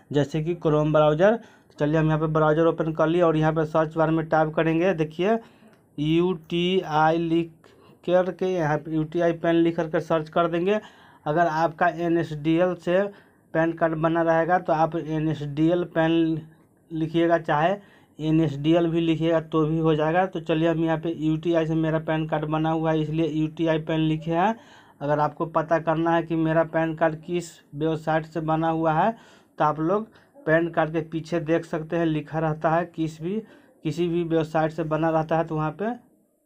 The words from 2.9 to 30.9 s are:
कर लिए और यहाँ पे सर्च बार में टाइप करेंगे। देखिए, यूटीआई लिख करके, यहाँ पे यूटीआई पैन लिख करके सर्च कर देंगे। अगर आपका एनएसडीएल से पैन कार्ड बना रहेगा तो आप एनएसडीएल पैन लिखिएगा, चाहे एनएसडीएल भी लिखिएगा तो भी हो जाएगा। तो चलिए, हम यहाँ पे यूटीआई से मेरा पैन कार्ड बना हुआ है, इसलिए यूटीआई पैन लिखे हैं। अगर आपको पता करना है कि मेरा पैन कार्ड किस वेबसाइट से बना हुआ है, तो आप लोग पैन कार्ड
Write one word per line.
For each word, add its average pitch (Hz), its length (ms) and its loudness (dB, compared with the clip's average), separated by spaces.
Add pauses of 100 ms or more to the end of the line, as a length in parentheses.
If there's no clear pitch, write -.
कर 160 140 0
लिए 175 140 2
और 160 160 4
यहाँ 156 160 2
पे 160 140 0
सर्च 160 280 -2
बार 160 160 2
में 160 160 0
टाइप 156 280 2
करेंगे। 165 400 2
देखिए, 175 440 -2 (580)
यूटीआई 165 1200 0
लिख 165 320 -2 (540)
करके, 180 420 2
यहाँ 160 300 0
पे 156 140 -8
यूटीआई 160 420 0
पैन 165 220 0
लिख 165 200 2
करके 165 240 -2
सर्च 160 300 -2
कर 170 180 0
देंगे। 180 320 0 (460)
अगर 165 220 2
आपका 160 400 0 (100)
एनएसडीएल 165 800 0
से 175 260 0 (520)
पैन 165 200 2
कार्ड 165 220 0
बना 165 260 0
रहेगा 165 380 2
तो 175 140 -2
आप 160 220 0
एनएसडीएल 156 880 -2 (120)
पैन 160 460 2 (500)
लिखिएगा, 165 480 0
चाहे 160 360 0 (440)
एनएसडीएल 156 680 2
भी 165 140 0
लिखिएगा 160 400 0
तो 160 240 0
भी 160 140 0
हो 160 160 4
जाएगा। 160 300 2
तो 190 140 -6
चलिए, 165 300 0
हम 160 160 0
यहाँ 160 120 0
पे 165 200 -4
यूटीआई 156 500 0
से 160 80 0
मेरा 160 260 0
पैन 156 260 -2
कार्ड 156 200 -2
बना 156 240 0
हुआ 160 200 0
है, 160 100 0
इसलिए 156 280 -2
यूटीआई 156 520 -2
पैन 160 200 -2
लिखे 160 300 -2
हैं। 190 240 2 (460)
अगर 147 180 0
आपको 151 280 -2
पता 160 340 0
करना 165 340 0
है 170 80 0
कि 165 140 -6
मेरा 160 280 2
पैन 160 300 -2
कार्ड 160 260 -2
किस 175 320 -6 (220)
वेबसाइट 156 500 -2
से 170 160 -8
बना 160 280 0
हुआ 160 240 0
है, 190 220 2 (420)
तो 160 60 0
आप 151 180 0
लोग 202 260 -2 (380)
पैन 165 260 2
कार्ड 160 220 -2